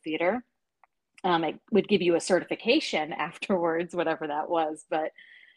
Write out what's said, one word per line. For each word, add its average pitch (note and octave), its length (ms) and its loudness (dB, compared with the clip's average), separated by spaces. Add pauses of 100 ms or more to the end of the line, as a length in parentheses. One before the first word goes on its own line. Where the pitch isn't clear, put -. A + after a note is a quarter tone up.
Theater. E3+ 380 -2 (840)
Um, E3+ 180 2
it - 160 -4 (120)
would F#3+ 180 4
give G3 120 4
you E3+ 140 4
a D#3+ 60 2
certification F3 920 0
<laughs> D#3 160 -4
afterwards, E3+ 640 -2
whatever D#3+ 340 -2
that D3 220 -4
was. D#3 400 -2
But, D#3+ 220 -2 (440)